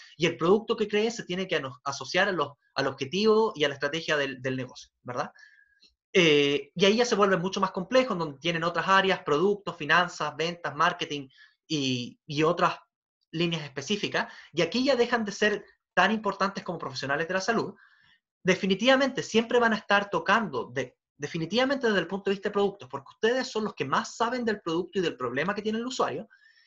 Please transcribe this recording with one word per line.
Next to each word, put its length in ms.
y 80
el 120
producto 380
que 120
creen 240
se 120
tiene 240
que 100
ano-, 260
asociar 460
a 20
los, 220
al 140
objetivo 680
y 100
a 20
la 80
estrategia 420
del, 240
del 140
negocio, 340
¿verdad? 280
Eh, 600
y 120
ahí 100
ya 100
se 100
vuelve 220
mucho 240
más 100
complejo, 420
en 60
donde 200
tienen 240
otras 240
áreas, 360
productos, 540
finanzas, 580
ventas, 400
marketing 520
y, 580
y 160
otras 360
líneas 340
específicas, 680
y 120
aquí 200
ya 120
dejan 300
de 60
ser 320
tan 180
importantes 520
como 160
profesionales 480
de 60
la 80
salud. 340
Definitivamente 800
siempre 380
van 140
a 40
estar 320
tocando, 640
de, 260
definitivamente 680
desde 120
el 80
punto 220
de 60
vista 120
de 60
productos, 340
porque 220
ustedes 420
son 140
los 80
que 100
más 320
saben 300
del 160
producto 380
y 20
del 160
problema 360
que 80
tiene 160
el 80
usuario, 440